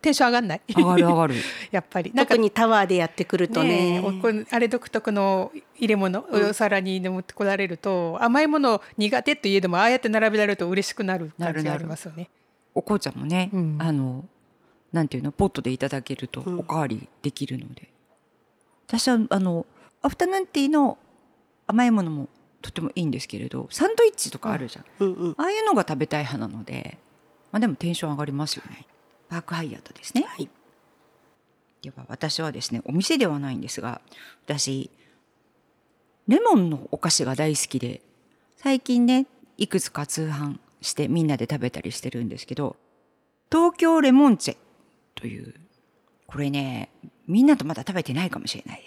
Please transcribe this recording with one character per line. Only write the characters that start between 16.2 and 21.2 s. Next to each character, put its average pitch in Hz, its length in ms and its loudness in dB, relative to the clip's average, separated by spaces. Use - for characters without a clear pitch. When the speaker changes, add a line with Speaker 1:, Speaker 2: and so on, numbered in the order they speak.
Speaker 2:
と - 140 -12
お 180 220 -6
か 160 140 -4
わ 151 100 0
り 107 200 -6
で 147 100 -4
き - 140 -8
る 131 120 -8
の 117 160 -14
で。 - 100 -20
Speaker 3:
う - 20 -20
ん。 - 20 -20
Speaker 2:
私 233 220 0
は、 240 100 4
あ 196 100 2
の、 175 260 0
ア 285 80 0
フ - 60 -6
タ 359 120 0
ヌ 381 100 -2
ー - 40 0
ン 370 60 -4
テ - 140 -4
ィ 277 60 2
ー - 20 2
の 294 280 2